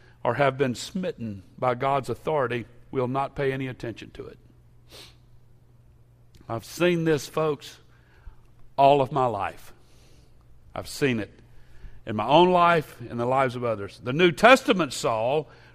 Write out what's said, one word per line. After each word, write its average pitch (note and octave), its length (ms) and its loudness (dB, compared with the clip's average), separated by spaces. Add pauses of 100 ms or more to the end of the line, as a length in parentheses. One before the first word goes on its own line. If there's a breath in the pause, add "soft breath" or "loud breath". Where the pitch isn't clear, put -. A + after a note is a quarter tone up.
(220 soft breath)
or A#2+ 120 0
have C3+ 220 2
been C3 200 0
smitten A#2 680 -8 (160)
by B2+ 160 0
God's C3+ 360 -2
authority, B2 540 -2 (280)
we'll B2+ 160 -2
not C3+ 260 -4
pay C#3 160 -2
any C3+ 160 -6
attention A#2+ 460 -12
to - 140 -16
it. - 120 -20 (2000 loud breath)
I've A2+ 160 -8
seen F3 380 0
this, D#3+ 240 0
folks, - 520 -4 (1000 soft breath)
all C#3 220 6
of B2+ 100 -2
my C#3 140 0
life. G2 480 -6 (1000 soft breath)
I've - 120 -8
seen B2+ 320 -2
it G2 120 -8 (720 soft breath)
in A#2 100 -8
my G#2+ 120 -2
own E3 240 8
life, E3+ 580 2
in - 80 -12
the A#2+ 80 -2
lives C3 320 0
of B2 80 -8
others. G#2 400 -4
The A#2+ 80 -4
New E3+ 200 4
Testament G#3 600 4
Saul B2+ 560 -2 (260 soft breath)